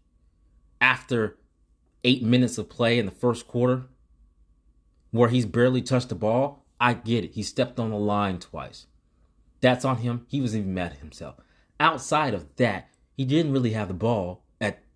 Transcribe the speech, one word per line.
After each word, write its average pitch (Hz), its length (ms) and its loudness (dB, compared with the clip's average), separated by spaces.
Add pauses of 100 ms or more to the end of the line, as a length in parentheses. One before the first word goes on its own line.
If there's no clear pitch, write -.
(800)
after 123 600 2 (640)
eight 127 180 4
minutes 120 360 2
of 107 100 -8
play 120 300 0
in 110 80 0
the 92 40 -8
first 120 380 -2
quarter, 127 360 0 (1300)
where 113 200 4
he's 123 160 2
barely 120 340 2
touched 127 300 0
the 110 40 -8
ball, 117 520 -2 (120)
I 120 140 4
get 110 320 -2
it. - 60 -12
He 107 120 -8
stepped 123 380 -2
on 113 80 -2
the 110 80 -4
line 104 440 0
twice. - 480 -16 (720)
That's 127 240 4
on 131 100 0
him. 120 320 -6
He 139 140 -4
was 113 120 -2
even 95 200 -4
mad 87 180 -4
at 71 60 -20
himself. 76 380 -16 (440)
Outside 151 540 0
of 87 220 -10
that, 107 340 0 (260)
he 135 80 -2
didn't 147 280 2
really 123 200 0
have 107 160 -4
the 95 60 -6
ball 92 500 -2 (160)
at, 104 200 -4 (160)